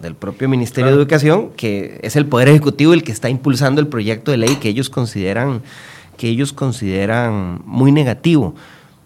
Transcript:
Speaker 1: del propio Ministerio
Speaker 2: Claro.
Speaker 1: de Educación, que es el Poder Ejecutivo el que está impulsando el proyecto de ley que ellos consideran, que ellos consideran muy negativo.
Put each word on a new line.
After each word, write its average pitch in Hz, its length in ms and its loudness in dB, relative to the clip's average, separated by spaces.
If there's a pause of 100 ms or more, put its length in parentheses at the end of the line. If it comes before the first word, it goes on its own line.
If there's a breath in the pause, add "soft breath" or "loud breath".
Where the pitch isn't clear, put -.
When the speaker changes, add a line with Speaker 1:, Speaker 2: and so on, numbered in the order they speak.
Speaker 1:
del 82 120 -10
propio 104 340 -6
Ministerio 127 380 0
Speaker 2:
Claro. 135 100 4
Speaker 1:
de 143 60 4
Educación, 151 540 2
que 101 460 -6
es 110 140 -4
el 147 100 2
Poder 127 220 2
Ejecutivo 147 440 4
el 160 100 4
que 117 100 -8
está 117 180 -4
impulsando 135 500 0
el 147 60 0
proyecto 113 440 -4
de 135 60 2
ley 120 200 0
que 120 120 -4
ellos 127 220 -4
consideran, 113 720 -4 (540 loud breath)
que 113 120 -6
ellos 139 240 -2
consideran 104 1120 -2
muy 131 280 2
negativo. 143 600 2 (520 loud breath)